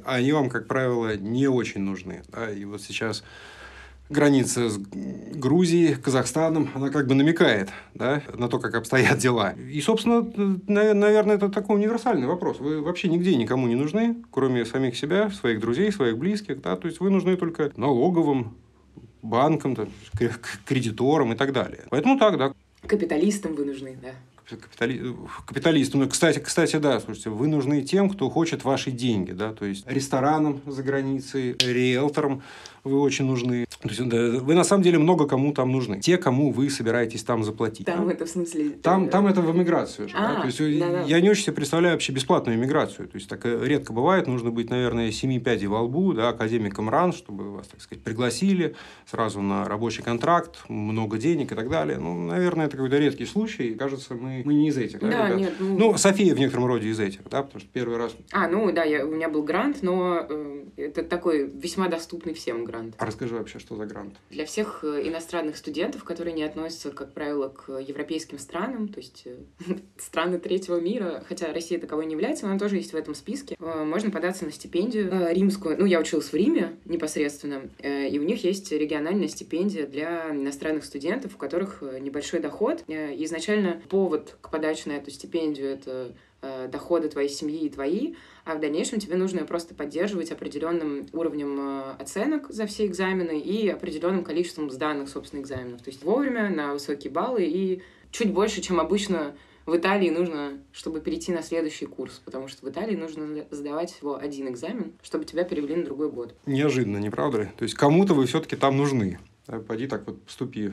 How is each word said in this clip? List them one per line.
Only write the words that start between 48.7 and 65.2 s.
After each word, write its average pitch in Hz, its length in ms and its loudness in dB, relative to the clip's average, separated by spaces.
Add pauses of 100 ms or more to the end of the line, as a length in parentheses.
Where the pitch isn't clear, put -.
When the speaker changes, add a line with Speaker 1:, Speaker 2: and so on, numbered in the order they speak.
Speaker 1:
сразу 104 300 -2
на 98 260 0
рабочий 107 360 -2
контракт, 151 680 0
много 107 480 -2
денег 139 360 0
и - 20 -6
так 113 160 -4
далее. 151 280 0
Ну, 165 160 -4 (120)
наверное, 170 400 2
это 143 100 -4
какой-то 135 220 2
редкий 139 260 2
случай. 147 520 -2
Кажется, 135 380 -6
мы, 127 300 -6
мы 143 80 0
не 151 160 6
из 143 80 0
этих, 113 240 -2
да, 208 80 2
Speaker 2:
Да, 220 200 2
Speaker 1:
ребят? 190 120 2
Speaker 2:
нет, 185 180 0
ну 190 200 0
Speaker 1:
Ну, 208 180 6
София 196 380 6
в 120 40 2
некотором 127 280 2
роде 117 240 2
из 110 100 0
этих, 98 200 -2 (100)
да, 139 140 0
потому 139 160 -16
что 98 120 -18
первый 117 240 -2
раз 117 180 -2 (180)
Speaker 2:
А, 185 140 2
ну 190 260 2
да, 165 120 2
я, 151 220 2
у 156 40 -4
меня 160 200 -2
был 151 120 0
грант, 202 400 0
но, 180 460 0
э, 143 360 -8 (120)
это 147 260 -4
такой 160 460 0
весьма 170 400 -4
доступный 165 460 -6
всем 117 300 -6
грант. 113 100 -8 (240)
Speaker 1:
А 110 80 -4
расскажи 113 300 -6
вообще, 113 240 -10
что - 160 -12
за 107 100 -8
грант? 101 280 -12 (160)
Speaker 2:
Для 156 160 -8
всех, - 360 -4
э, 147 260 -2
иностранных 160 480 -6